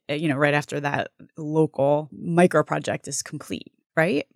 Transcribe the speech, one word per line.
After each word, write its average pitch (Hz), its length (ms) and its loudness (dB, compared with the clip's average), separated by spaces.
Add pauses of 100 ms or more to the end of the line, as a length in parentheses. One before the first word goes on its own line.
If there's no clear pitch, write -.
uh, 143 40 -4
you 156 140 -2
know, 135 100 0
right 147 160 2
after 147 280 -2
that 143 300 -4 (260)
local 151 720 0
micro 170 520 2
project 151 440 -4
is - 160 -6
complete, - 480 -12 (240)
right? 190 400 0